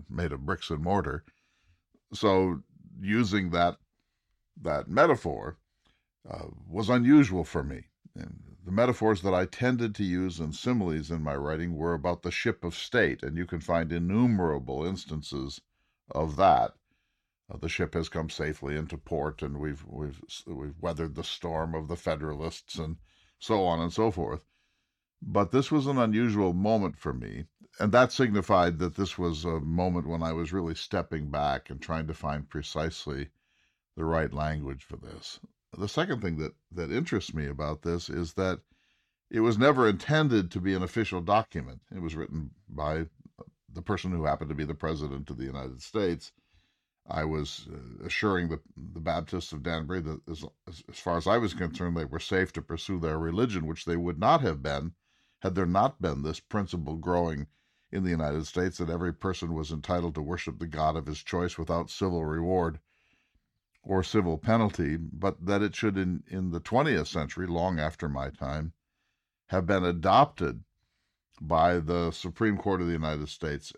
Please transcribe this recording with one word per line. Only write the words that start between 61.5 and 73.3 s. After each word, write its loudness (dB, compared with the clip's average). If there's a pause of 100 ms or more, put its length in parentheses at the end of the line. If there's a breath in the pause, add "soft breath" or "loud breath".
without -2
civil -2
reward 0 (1040)
or 2
civil 2
penalty, 2
but -4
that 2
it 0
should 2
in, 0
in -4
the -2
twentieth 2
century, -4
long 0
after -2
my -4
time, -6 (720)
have 0
been 4
adopted 4 (760)
by 4
the 0
Supreme 0
Court 0
of 0
the 0
United -2
States -6